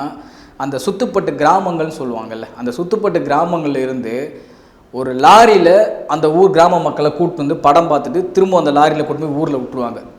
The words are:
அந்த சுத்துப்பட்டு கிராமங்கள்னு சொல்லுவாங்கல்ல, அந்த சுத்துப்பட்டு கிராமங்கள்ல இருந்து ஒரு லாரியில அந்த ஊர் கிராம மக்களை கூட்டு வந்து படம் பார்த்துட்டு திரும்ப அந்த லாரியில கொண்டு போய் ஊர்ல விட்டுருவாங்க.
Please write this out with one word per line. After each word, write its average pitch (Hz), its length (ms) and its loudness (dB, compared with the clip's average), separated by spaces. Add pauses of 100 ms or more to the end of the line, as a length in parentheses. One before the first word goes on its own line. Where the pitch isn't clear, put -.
(560)
அந்த 139 300 -6
சுத்துப்பட்டு 190 460 -2 (100)
கிராமங்கள்னு 165 580 0
சொல்லுவாங்கல்ல, 113 420 -8 (160)
அந்த 120 120 -6
சுத்துப்பட்டு 180 580 -2
கிராமங்கள்ல 156 480 -2
இருந்து 127 380 -6 (800)
ஒரு 127 220 -6
லாரியில 196 720 6 (200)
அந்த 156 260 0
ஊர் 190 180 4
கிராம 170 280 4
மக்களை 147 380 -2
கூட்டு 175 200 -2
வந்து 151 200 -4
படம் 156 340 2
பார்த்துட்டு 151 400 -2
திரும்ப 190 280 2
அந்த 147 120 0
லாரியில 151 360 2
கொண்டு 156 200 -6
போய் 143 100 -6
ஊர்ல 147 200 -2
விட்டுருவாங்க. 120 400 -8 (220)